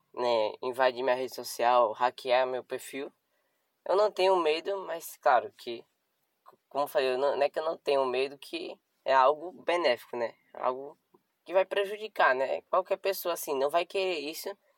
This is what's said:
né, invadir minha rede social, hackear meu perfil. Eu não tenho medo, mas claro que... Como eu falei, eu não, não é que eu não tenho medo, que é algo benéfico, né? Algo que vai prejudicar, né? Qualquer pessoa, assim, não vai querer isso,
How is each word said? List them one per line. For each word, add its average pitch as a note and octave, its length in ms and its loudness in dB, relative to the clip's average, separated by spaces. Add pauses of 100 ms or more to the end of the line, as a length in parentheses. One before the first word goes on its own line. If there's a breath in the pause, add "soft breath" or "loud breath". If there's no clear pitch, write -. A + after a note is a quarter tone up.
(140)
né, A#2 480 0
invadir B2+ 420 0
minha B2+ 120 2
rede B2+ 180 -6
social, A#2+ 600 2
hackear B2+ 520 0
meu B2+ 200 -6
perfil. C3+ 440 -10 (760)
Eu F3 100 0
não G3+ 160 2
tenho F#3+ 240 2
medo, E3 500 0
mas E3+ 360 -12
claro A2+ 360 2
que... - 280 -10 (840)
Como C#3+ 160 -4
eu C#3+ 60 -2
falei, C3 240 0
eu B2+ 40 0
não, C3+ 200 0
não C#3 60 2
é C#3+ 60 2
que - 80 -6
eu D#3 80 -4
não E3 120 -2
tenho C#3 280 2
medo, C3 320 -4
que - 400 -12 (280)
é C3 80 2
algo D3 400 4 (100)
benéfico, D#3 540 0
né? A#2 180 -4 (180)
Algo C3+ 440 -6 (480)
que D#3+ 80 -10
vai F#3+ 100 4
prejudicar, G3 720 0
né? C3 280 -2
Qualquer F#3 340 0
pessoa, F#3 360 -4
assim, D3+ 240 -6
não C#3 120 0
vai E3+ 160 0
querer F#3 340 -4
isso, E3 360 -10 (220)